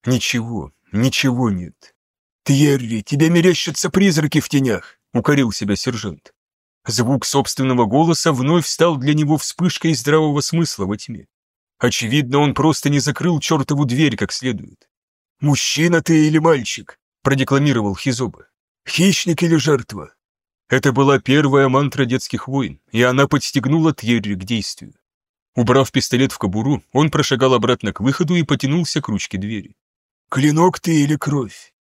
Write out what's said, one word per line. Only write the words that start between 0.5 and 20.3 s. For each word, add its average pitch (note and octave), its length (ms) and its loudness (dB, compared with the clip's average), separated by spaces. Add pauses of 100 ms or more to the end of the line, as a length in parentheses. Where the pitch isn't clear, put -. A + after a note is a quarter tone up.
ничего A#2+ 580 0
нет». F2+ 460 -8 (480)
«Тьерри, C#3 600 2
тебе D3+ 260 2
мерещатся E3+ 600 2
призраки D#3+ 500 2
в - 80 -4
тенях!» — C3+ 520 -2 (140)
укорил B2+ 380 2
себя G2+ 240 -4
сержант. G#2 580 -8 (520)
Звук B2 400 0
собственного C3 600 0
голоса D#3 460 2
вновь D3+ 340 0
стал E3 300 0
для C3+ 180 0
него D3+ 240 2
вспышкой - 560 -2
здравого D3 460 0
смысла D3+ 460 -2
во G2+ 120 -4
тьме. - 300 -16 (520)
Очевидно, B2 600 0
он D3 140 2
просто D3 360 2
не C#3+ 100 2
закрыл D3+ 400 -2
чертову C#3+ 460 0
дверь B2 300 0
как G2+ 160 -4
следует. - 560 -8 (540)
«Мужчина D3 600 2
ты D#3 260 4
или D#3 100 2
мальчик?» — D3+ 600 -2 (260)
продекламировал C3+ 720 0
Хизоба. B2 520 -6 (400)
«Хищник F3 560 0
или E3 120 2
жертва?» B2 580 -2 (560)